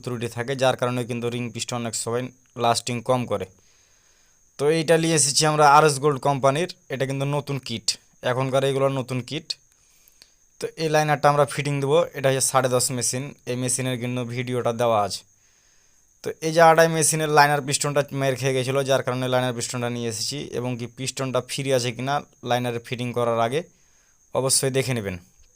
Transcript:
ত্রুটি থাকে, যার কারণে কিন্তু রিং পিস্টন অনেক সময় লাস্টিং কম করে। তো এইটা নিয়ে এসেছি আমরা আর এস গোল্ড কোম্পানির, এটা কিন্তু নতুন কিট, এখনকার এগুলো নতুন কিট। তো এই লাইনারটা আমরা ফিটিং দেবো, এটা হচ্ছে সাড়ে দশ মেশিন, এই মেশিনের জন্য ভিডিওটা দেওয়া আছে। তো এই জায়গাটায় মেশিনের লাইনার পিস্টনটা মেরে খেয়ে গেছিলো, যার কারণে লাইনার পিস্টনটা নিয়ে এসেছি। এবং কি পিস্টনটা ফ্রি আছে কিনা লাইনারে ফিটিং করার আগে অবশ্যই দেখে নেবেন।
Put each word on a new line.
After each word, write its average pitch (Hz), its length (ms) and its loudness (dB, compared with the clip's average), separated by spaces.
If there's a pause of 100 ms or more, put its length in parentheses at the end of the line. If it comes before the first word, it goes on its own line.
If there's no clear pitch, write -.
ত্রুটি 120 320 -6
থাকে, 120 260 -6
যার 127 200 4
কারণে 123 280 -2
কিন্তু 120 240 -4
রিং 123 100 -6 (100)
পিস্টন 117 280 -6
অনেক 113 220 -6
সময় 120 200 -4 (400)
লাস্টিং 117 320 0 (120)
কম 127 140 2 (100)
করে। 95 140 -4 (1120)
তো 135 40 0 (140)
এইটা 165 260 4
নিয়ে 165 160 2
এসেছি 143 320 2
আমরা 151 140 4 (120)
আর 151 100 8
এস 143 160 4
গোল্ড 143 240 2
কোম্পানির, 139 420 2 (240)
এটা 131 160 -2
কিন্তু 139 160 -4 (100)
নতুন 139 220 -6 (100)
কিট, 113 200 -6 (440)
এখনকার 135 380 0
এগুলো 135 180 0 (120)
নতুন 127 200 -6 (100)
কিট। 147 180 -8 (1120)
তো 123 40 -6 (180)
এই 160 100 -2
লাইনারটা 151 360 4
আমরা 143 240 4
ফিটিং 143 280 -2
দেবো, 139 180 2 (180)
এটা 139 120 0
হচ্ছে 131 200 2
সাড়ে 131 260 2
দশ 123 100 2 (100)
মেশিন, 123 280 -4 (280)
এই 123 100 -2
মেশিনের 127 400 -2
জন্য 123 160 -4 (160)
ভিডিওটা 123 380 -4 (100)
দেওয়া 117 240 2
আছে। - 160 -8 (1040)
তো - 40 -6 (200)
এই 160 100 -4
জায়গাটায় 165 380 8
মেশিনের 156 420 0
লাইনার 147 300 6
পিস্টনটা 143 340 0 (180)
মেরে 135 220 0
খেয়ে 131 160 0
গেছিলো, 131 220 0 (100)
যার 131 160 2
কারণে 127 280 -2
লাইনার 127 240 0
পিস্টনটা 120 380 -6
নিয়ে 117 160 -4
এসেছি। 113 260 -6 (200)
এবং 123 120 -4 (100)
কি 120 60 -8 (120)
পিস্টনটা 131 420 -4 (100)
ফ্রি 135 280 -6
আছে 120 180 -2
কিনা 131 180 -4 (360)
লাইনারে 120 380 -2
ফিটিং 123 200 -6 (100)
করার 117 300 0
আগে 135 120 -2 (760)
অবশ্যই 131 440 0
দেখে 127 200 -2
নেবেন। 98 180 -6 (380)